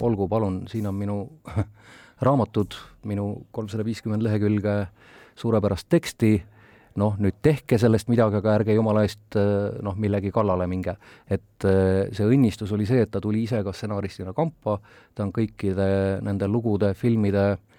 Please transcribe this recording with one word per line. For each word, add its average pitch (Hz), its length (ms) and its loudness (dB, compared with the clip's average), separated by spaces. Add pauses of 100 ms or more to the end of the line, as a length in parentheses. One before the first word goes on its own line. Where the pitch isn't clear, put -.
olgu, 101 240 0
palun, 98 400 -2
siin 104 220 -6
on 98 80 -6
minu 101 180 -4 (320)
<laughs> - 800 -8
raamatud, 113 500 0 (320)
minu 101 220 -4 (260)
kolmsada 110 320 -6
viiskümmend 110 380 -4
lehekülge 104 480 0 (680)
suurepärast 104 560 0
teksti, 110 380 2 (640)
noh, 101 240 0
nüüd 95 160 0
tehke 139 400 2
sellest 113 320 4
midagi, 110 300 4
aga 107 160 2
ärge 107 180 2
jumala 107 320 2
eest, - 160 -12 (160)
äh, 104 400 0
noh, 101 160 -6
millegi 101 380 -2
kallale 92 340 2
minge. 90 300 -4 (260)
Et, - 400 -6
äh, 95 480 4
see 104 160 0
õnnistus 110 480 2
oli 104 80 -2
see, 123 240 2
et - 20 -20
ta 98 140 -6
tuli 110 240 -2
ise 110 160 -2
ka 95 80 -6
stsenaristina 101 640 -8
kampa, 147 400 -2 (400)
ta 104 80 -4
on 98 80 -4
kõikide 98 880 0
nende 101 320 -2
lugude, 104 420 0
filmide 101 540 2 (300)